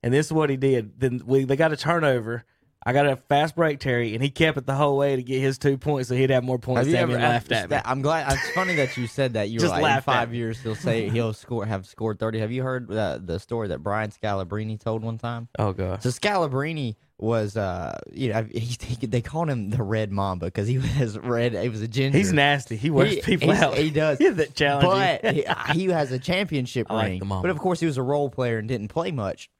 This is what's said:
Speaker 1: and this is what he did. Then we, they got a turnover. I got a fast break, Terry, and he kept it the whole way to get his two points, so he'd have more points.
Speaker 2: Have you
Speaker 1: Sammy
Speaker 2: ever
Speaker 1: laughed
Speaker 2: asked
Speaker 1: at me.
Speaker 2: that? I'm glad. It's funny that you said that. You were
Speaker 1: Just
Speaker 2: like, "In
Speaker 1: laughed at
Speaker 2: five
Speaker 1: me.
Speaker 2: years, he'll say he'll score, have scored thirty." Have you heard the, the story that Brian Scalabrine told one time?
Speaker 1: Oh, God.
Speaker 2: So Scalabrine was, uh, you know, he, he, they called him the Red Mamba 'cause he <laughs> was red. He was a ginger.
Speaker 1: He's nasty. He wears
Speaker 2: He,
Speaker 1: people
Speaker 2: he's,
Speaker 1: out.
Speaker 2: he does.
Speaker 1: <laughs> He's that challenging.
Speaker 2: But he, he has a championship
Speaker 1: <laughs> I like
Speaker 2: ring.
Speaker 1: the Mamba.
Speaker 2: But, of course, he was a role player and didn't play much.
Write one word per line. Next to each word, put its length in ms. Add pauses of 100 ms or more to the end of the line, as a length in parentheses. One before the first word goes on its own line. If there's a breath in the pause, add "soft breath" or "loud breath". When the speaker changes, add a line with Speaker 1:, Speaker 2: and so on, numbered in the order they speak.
Speaker 1:
and 100
this 140
is 40
what 200
he 60
did. 420
Then 260
we, 180
they 120
got 180
a 20
turnover. 720 (420)
I 60
got 140
a 80
fast 400
break, 240
Terry, 340
and 80
he 80
kept 300
it 80
the 80
whole 200
way 200
to 80
get 180
his 160
two 220
points, 300
so 60
he'd 140
have 140
more 160
points. 220
Speaker 2:
Have 60
you 60
Speaker 1:
Sammy 220
Speaker 2:
ever 80
Speaker 1:
laughed 280
Speaker 2:
asked 120
Speaker 1:
at 80
me. 60
Speaker 2:
that? 100
I'm 160
glad. 280
It's 200
funny 240
that 220
you 100
said 260
that. 160
You 60
were 60
Speaker 1:
Just 100
Speaker 2:
like, 80
"In 60
Speaker 1:
laughed 220
at 60
Speaker 2:
five 160
Speaker 1:
me. 80
Speaker 2:
years, 240
he'll 140
say 340
he'll 240
score, 320
have 220
scored 320
thirty." 180
Have 140
you 100
heard 260
the, 380
the 140
story 300
that 120
Brian 300
Scalabrine 680
told 220
one 160
time? 300 (100)
Speaker 1:
Oh, 160
God. 300
Speaker 2:
So 60
Scalabrine 840 (220)
was, 400
uh, 400 (140)
you 200
know, 200
he, 80 (200)
he, 280
they 140
called 280
him 220
the 100
Red 300
Mamba 400
'cause 160
he 100
<laughs> 220
was 180
red. 360
He 160
was 120
a 60
ginger. 320
Speaker 1:
He's 140
nasty. 420
He 160
wears 240
Speaker 2:
He, 60
Speaker 1:
people 300
Speaker 2:
he's, 120
Speaker 1:
out. 140
Speaker 2:
he 120
does. 280
Speaker 1:
<laughs> 20
He's 160
that 180
challenging. 380 (320)
Speaker 2:
But 500
he, 120
he 60
has 200
a 80
championship 680
Speaker 1:
<laughs> 40
I 20
like 120
Speaker 2:
ring. 140
Speaker 1:
the 60
Mamba. 220
Speaker 2:
But, 20
of 80
course, 220
he 80
was 100
a 60
role 260
player 300
and 80
didn't 220
play 220
much. 380 (100)